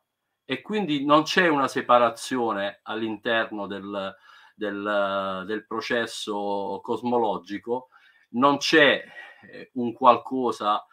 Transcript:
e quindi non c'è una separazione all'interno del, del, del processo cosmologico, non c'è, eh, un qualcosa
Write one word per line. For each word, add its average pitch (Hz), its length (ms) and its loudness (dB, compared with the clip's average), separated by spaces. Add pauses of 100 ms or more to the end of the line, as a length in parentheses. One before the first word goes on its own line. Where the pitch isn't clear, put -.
(440)
e - 180 -6
quindi 151 440 -2
non 151 180 6
c'è 180 240 2
una 143 200 2
separazione 120 1160 0
all'interno 110 840 -2
del, 98 500 -8 (400)
del, 101 880 -2
del 107 200 -6
processo 104 1160 -4
cosmologico, 117 1080 -2 (420)
non 139 260 2
c'è, 139 460 4 (380)
eh, - 320 -20
un 120 200 -4
qualcosa 117 1000 2